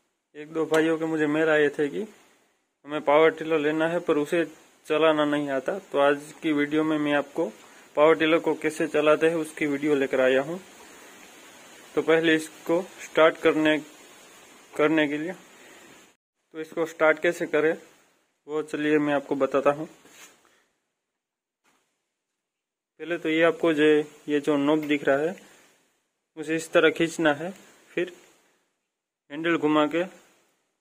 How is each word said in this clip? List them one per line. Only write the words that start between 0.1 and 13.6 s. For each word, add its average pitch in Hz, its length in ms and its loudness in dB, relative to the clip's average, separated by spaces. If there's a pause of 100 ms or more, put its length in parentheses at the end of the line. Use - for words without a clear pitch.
एक 151 180 -18
दो 160 120 -2
भाइयों 160 320 2
के 160 80 -6
मुझे 160 220 -2
मेल 156 220 0
आए 151 200 4
थे 143 200 -2
कि 170 120 -6
हमें - 1000 -14
पावर 156 300 4
टिलर 160 280 -4
लेना 156 280 0
है 170 120 -2
पर 165 180 0
उसे 165 260 -2 (440)
चलाना 156 380 2
नहीं 147 240 -2
आता। 135 320 -4
तो - 180 -4
आज 147 320 2 (120)
की 160 100 -2
वीडियो 147 300 0
में 156 140 -2
मैं 147 160 -2
आपको 143 320 -4 (500)
पावर 156 200 6
टिलर 160 240 2
को 160 160 -2
कैसे 156 320 -4
चलाते 151 420 2
हैं 170 80 -2
उसकी 156 280 -6
वीडियो 143 300 0
लेकर 135 260 0
आया 131 200 2
हूँ। 165 180 -8 (1400)
तो 151 80 0
पहले 160 320 2
इसको 165 460 -4 (220)
स्टार्ट 165 340 2
करने, 156 400 2 (960)